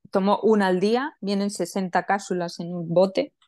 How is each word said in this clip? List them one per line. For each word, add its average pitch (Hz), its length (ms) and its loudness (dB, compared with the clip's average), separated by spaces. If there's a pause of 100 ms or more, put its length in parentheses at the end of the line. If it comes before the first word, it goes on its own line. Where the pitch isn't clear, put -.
(100)
tomo 196 320 2
una 208 260 4
al 185 120 2
día. 240 400 0
Vienen 196 300 -2
sesenta 180 540 -2
cápsulas 185 560 -4
en 175 140 -8
un 170 140 -6
bote, 190 440 2 (160)